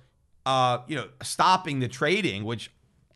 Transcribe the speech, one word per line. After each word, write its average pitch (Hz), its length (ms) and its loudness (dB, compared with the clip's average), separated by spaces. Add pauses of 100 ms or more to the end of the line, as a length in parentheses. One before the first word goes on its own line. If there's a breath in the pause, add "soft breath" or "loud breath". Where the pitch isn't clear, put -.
(460 soft breath)
uh, 127 400 2
you 156 100 -6
know, 113 120 -6 (140)
stopping 170 560 2
the 127 100 0
trading, 151 560 0
which 113 280 -8 (440)